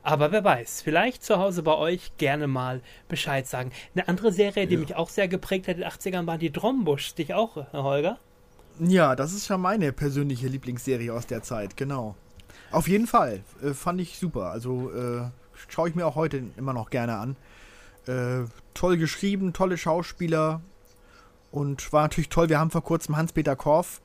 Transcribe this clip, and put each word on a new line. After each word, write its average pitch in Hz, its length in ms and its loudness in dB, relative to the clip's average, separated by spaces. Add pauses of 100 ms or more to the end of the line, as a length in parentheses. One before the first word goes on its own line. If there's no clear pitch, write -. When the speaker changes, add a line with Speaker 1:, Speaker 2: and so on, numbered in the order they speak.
Speaker 1:
Aber 151 300 4
wer 214 100 4
weiß, 135 380 2
vielleicht 180 420 2
zu 214 140 2
Hause 180 260 0
bei 156 120 4
euch 160 420 -2
gerne 147 300 2
mal 127 340 -2 (260)
Bescheid 139 400 -2
sagen. 127 240 -6 (240)
Eine 180 140 0
andere 190 240 4
Serie, 202 340 2
die 175 100 2
Speaker 2:
Ja. 160 40 0
Speaker 1:
mich 151 160 -6
auch 170 140 -2
sehr 196 180 0
geprägt 190 400 -2
hat 180 60 -2
in 175 80 -6
den - 60 -6
achtzigern, 180 380 -4
war 165 120 -4
die 165 120 0
Drombusch. 185 680 0
Dich 165 180 -4
auch, 220 220 0 (140)
Herr 143 120 -4
Holger? 147 360 2 (600)
Speaker 3:
Ja, 165 360 6
das 147 200 -2
ist 202 140 -8
ja 190 100 0
meine 180 340 2
persönliche 139 560 -2
Lieblingsserie 123 640 -4
aus 117 140 -6
der 113 160 -6
Zeit, 104 340 -6
genau. 117 400 -6 (540)
Auf 156 180 2
jeden 208 180 4
Fall, 123 360 2 (200)
äh, 143 120 -2
fand 180 260 -4
ich - 180 -8
super. 120 320 -4
Also, 123 400 -4
äh, 120 340 -4 (440)
schaue 165 220 -2
ich 156 40 -10
mir 170 120 0
auch 131 80 0
heute 143 280 -2 (140)
immer 135 160 -6
noch 113 160 -6
gerne 117 300 -2
an. 131 180 -6 (720)
Äh, 127 420 -2 (240)
toll 180 240 2
geschrieben, 190 560 0
tolle 185 240 0
Schauspieler. 160 840 0 (880)
Und 143 400 -4
war 151 100 6
natürlich 151 260 0
toll, 170 200 4
wir 151 120 4
haben 160 100 2
vor 170 140 0
kurzem 160 320 0
Hans-Peter 156 400 0
Korff 156 480 2